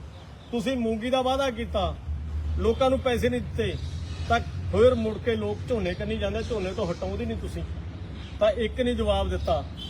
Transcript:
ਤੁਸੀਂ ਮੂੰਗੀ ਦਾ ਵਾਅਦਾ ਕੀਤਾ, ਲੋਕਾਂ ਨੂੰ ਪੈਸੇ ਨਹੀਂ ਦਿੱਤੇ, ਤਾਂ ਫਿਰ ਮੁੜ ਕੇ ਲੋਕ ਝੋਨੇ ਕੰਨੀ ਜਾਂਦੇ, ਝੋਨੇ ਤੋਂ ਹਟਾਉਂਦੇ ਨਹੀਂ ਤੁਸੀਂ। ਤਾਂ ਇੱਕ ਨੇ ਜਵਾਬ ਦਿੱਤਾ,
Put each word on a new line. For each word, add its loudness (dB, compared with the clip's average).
ਤੁਸੀਂ 0
ਮੂੰਗੀ 0
ਦਾ 4
ਵਾਅਦਾ 2
ਕੀਤਾ, -2
ਲੋਕਾਂ 4
ਨੂੰ 4
ਪੈਸੇ 2
ਨਹੀਂ 0
ਦਿੱਤੇ, -2
ਤਾਂ 4
ਫਿਰ 8
ਮੁੜ 0
ਕੇ 0
ਲੋਕ -2
ਝੋਨੇ 0
ਕੰਨੀ -2
ਜਾਂਦੇ, -2
ਝੋਨੇ -2
ਤੋਂ -2
ਹਟਾਉਂਦੇ -4
ਨਹੀਂ -4
ਤੁਸੀਂ। -6
ਤਾਂ 6
ਇੱਕ 0
ਨੇ 2
ਜਵਾਬ 2
ਦਿੱਤਾ, 2